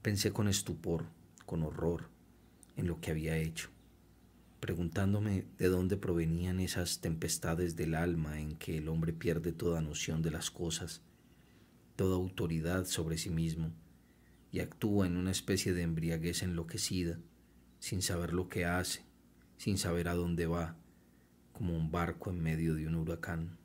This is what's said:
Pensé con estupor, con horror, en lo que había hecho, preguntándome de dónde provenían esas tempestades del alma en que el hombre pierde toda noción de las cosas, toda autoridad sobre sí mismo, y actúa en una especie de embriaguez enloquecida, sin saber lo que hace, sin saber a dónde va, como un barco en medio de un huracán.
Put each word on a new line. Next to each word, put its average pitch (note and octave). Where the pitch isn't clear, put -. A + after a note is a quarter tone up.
Pensé G#2
con G#2
estupor, E2
con E2+
horror, D#2+
en -
lo E2
que E2+
había D#2
hecho, D#2+
preguntándome G2
de F#2
dónde F#2
provenían F2
esas F2+
tempestades E2
del D#2+
alma D#2
en D2+
que D#2+
el D#2
hombre D#2+
pierde E2
toda E2+
noción D#2+
de D#2+
las -
cosas, E2
toda F#2
autoridad F2+
sobre D#2+
sí -
mismo, D#2+
y F#2+
actúa G2+
en F2
una F#2
especie F#2+
de F2
embriaguez E2
enloquecida, E2+
sin F#2+
saber E2+
lo F2+
que -
hace, F2
sin G2+
saber E2+
a E2+
dónde F2
va, E2
como F2
un D#2+
barco E2+
en F2+
medio D#2+
de D#2
un E2
huracán. E2